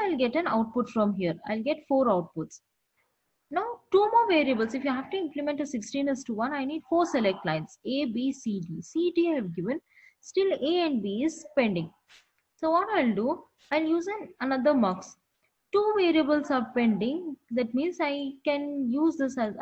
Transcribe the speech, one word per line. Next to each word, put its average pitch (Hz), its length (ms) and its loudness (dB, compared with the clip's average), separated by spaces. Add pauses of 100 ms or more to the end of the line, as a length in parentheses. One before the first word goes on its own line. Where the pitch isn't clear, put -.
I'll 359 160 0
get 240 160 0
an 339 120 0
output 226 440 0
from 208 240 2
here. 175 220 -2 (120)
I'll 220 140 -4
get 302 160 -2 (100)
four 269 180 4
outputs. 170 540 -2 (880)
Now, 349 140 -2 (280)
two 381 80 8
more 453 280 4
variables. 262 460 2
If 269 100 -6
you 277 60 0
have 262 200 -4
to 392 60 -4
implement 294 440 -4
a 285 60 -2
sixteen 277 420 -4
is 269 160 -2
to 233 100 -4
one, 233 180 -2
I 277 120 -4
need 311 240 -4
four 339 180 4
select 220 400 0
lines, 156 400 -4
A, 269 200 -2
B, 240 260 -2
C, 202 280 -4
D. 160 220 -10
C, 339 320 -2
D 339 160 0
I 311 60 2
have 185 180 -4
given. 214 260 -4 (400)
Still 381 320 0
A 339 340 0
and 262 160 0
B 202 220 -2
is 320 220 -4 (100)
pending. 190 340 0 (640)
So 320 160 0
what 370 180 2
I'll 269 240 2
do, 247 300 -2 (260)
I'll 311 120 2
use 330 240 0
an, 403 220 -8 (120)
another 262 340 2
mux. 202 420 0 (560)
Two 415 240 2
variables 311 540 4
are 254 240 0
pending. 247 640 0 (160)
That 233 200 -2
means 302 280 -2
I 285 320 -2 (120)
can 285 460 -2
use 302 280 2
this 262 200 -2
as, 214 240 -2